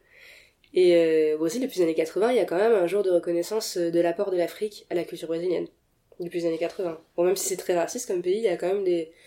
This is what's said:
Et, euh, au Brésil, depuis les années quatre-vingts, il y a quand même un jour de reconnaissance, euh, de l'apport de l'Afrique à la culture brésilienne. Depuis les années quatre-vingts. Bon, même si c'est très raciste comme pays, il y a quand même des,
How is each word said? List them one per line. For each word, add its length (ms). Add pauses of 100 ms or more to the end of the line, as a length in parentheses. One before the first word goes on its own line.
(760)
Et, 200
euh, 400
au 40
Brésil, 220
depuis 180
les 60
années 100
quatre-vingts, 360
il 60
y 40
a 40
quand 120
même 160
un 140
jour 160
de 80
reconnaissance, 680
euh, 140
de 100
l'apport 300
de 60
l'Afrique 540
à 40
la 100
culture 240
brésilienne. 380 (540)
Depuis 200
les 60
années 120
quatre-vingts. 420 (160)
Bon, 80
même 120
si 100
c'est 100
très 200
raciste 300
comme 160
pays, 160
il 60
y 40
a 80
quand 120
même 160
des, 260 (160)